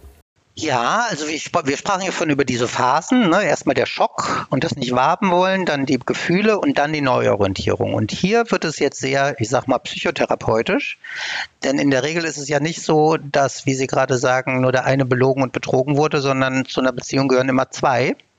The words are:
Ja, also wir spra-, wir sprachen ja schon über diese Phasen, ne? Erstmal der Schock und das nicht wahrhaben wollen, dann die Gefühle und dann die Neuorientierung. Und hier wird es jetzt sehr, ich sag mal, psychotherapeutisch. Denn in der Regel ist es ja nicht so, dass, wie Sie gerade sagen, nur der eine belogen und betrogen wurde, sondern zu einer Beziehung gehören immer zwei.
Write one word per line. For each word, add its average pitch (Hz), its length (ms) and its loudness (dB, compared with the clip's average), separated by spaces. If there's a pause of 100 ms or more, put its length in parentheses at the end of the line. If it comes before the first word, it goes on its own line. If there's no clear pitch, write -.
(600)
Ja, 151 480 0
also 151 180 -6
wir 156 120 -6
spra-, 165 280 -2
wir 139 100 0
sprachen 196 260 -2
ja 175 80 -4
schon 165 180 -2
über 143 140 2
diese 123 240 0
Phasen, 160 640 2
ne? 190 140 4
Erstmal 143 320 0
der 120 100 2
Schock - 640 -2
und 135 140 -2
das - 120 -4
nicht 123 160 -4
wahrhaben 160 400 2
wollen, 185 340 2
dann 139 200 0
die 135 140 2
Gefühle 190 600 0
und 147 180 0
dann 147 140 2
die 151 100 -2
Neuorientierung. 104 920 0
Und 110 180 -2
hier 226 400 0
wird 180 140 0
es 156 140 -6
jetzt 143 200 0
sehr, 139 400 0
ich 107 100 -2
sag 127 180 0
mal, 127 120 2
psychotherapeutisch. 123 1200 -2 (640)
Denn 139 160 0
in 143 120 2
der 131 120 2
Regel 165 220 -2
ist 147 120 -6
es 139 120 -10
ja 143 100 0
nicht 156 220 -4
so, 156 360 4
dass, 139 480 -2
wie 135 80 2
Sie 131 140 -2
gerade 131 300 0
sagen, 127 440 0
nur 127 100 4
der 127 140 0
eine 135 200 2
belogen 131 380 2
und 123 100 -2
betrogen 139 440 0
wurde, 147 240 2
sondern 131 440 0
zu - 160 -4
einer 131 100 2
Beziehung 135 380 -2
gehören 127 200 4
immer 131 220 0
zwei. 139 440 0 (240)